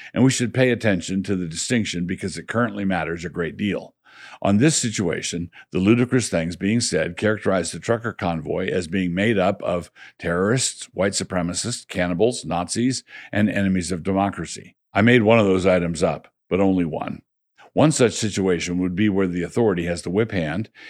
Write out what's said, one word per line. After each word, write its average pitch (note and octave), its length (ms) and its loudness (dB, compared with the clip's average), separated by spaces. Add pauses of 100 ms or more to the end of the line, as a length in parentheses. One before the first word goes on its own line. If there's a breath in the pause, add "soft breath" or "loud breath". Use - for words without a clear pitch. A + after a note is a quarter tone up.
(140 loud breath)
and A#2 100 4
we C3 60 8
should B2 240 -2
pay B2+ 160 4
attention G2 540 0
to G2+ 120 -2
the F2+ 120 -4
distinction F2 580 -2
because F2 320 -6
it E2+ 100 -14
currently G#2 380 -2
matters E2 400 -2
a F2 40 -6
great D#2+ 280 -6
deal. F#2+ 380 -4 (460 loud breath)
On G2+ 160 2
this D3 180 4
situation, F2 760 -4 (220 loud breath)
the - 80 -2
ludicrous A#2+ 500 4
things E2+ 260 -2
being G#2 260 0
said E2+ 360 -2
characterize G2+ 540 0
the F2 80 -10
trucker A2+ 340 -2
convoy E2 540 -4
as F2+ 200 -2
being F2+ 260 -2
made G#2 240 2
up F#2+ 260 0
of F2+ 260 -4 (300 loud breath)
terrorists, F#2+ 720 0
white G2 200 0
supremacists, F2+ 760 -4
cannibals, F#2 580 0
Nazis, F#2+ 580 -2 (280 loud breath)
and G#2 180 2
enemies F#2+ 420 0
of E2+ 120 -6
democracy. F#2+ 720 -4 (180)
I G2 80 2
made A#2+ 220 6
one A2+ 160 6
of G#2 60 4
those F#2 200 4
items F2 380 2
up, D2+ 240 -2 (220)
but F2+ 100 0
only F#2+ 240 2
one. - 380 -6 (520 loud breath)
One C#3+ 200 4
such A#2 180 4
situation F2+ 680 0
would F2+ 160 0
be G#2+ 120 2
where F#2+ 220 2
the F2 140 -4
authority F2+ 420 0
has E2+ 160 -4
the - 80 -8
whip G#2+ 240 0
hand, F2 360 -4 (200 loud breath)